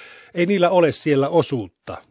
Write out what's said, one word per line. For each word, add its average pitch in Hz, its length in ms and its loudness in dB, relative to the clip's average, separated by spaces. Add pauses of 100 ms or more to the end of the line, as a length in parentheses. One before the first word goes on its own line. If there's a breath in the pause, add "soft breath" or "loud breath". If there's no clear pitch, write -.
(340 loud breath)
Ei 175 120 -2
niillä 175 240 0
ole 175 220 4
siellä 139 380 -2
osuutta, 123 680 -4 (140)